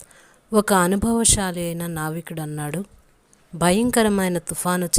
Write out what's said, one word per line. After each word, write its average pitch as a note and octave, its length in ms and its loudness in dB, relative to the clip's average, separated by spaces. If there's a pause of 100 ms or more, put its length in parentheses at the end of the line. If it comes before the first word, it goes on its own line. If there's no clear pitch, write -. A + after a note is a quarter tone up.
(520)
ఒక G#3 200 2
అనుభవశాలి G3 880 2
అయిన E3+ 260 -6
నావికుడు D#3+ 540 -8
అన్నాడు, D3+ 440 -6 (680)
"భయంకరమైన G3 840 2
తుఫాను F3+ 500 -2 (100)